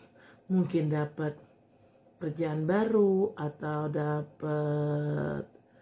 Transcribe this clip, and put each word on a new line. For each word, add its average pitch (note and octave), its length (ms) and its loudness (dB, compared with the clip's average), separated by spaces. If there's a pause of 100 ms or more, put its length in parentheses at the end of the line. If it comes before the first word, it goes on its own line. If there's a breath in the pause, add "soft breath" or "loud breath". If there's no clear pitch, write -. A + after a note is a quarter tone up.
(500 loud breath)
mungkin F3 380 2
dapat D3+ 480 -2 (840)
kerjaan D#3 480 -2
baru, G#3 680 4
atau D3+ 560 -4
dapat D3 1500 -2 (380 soft breath)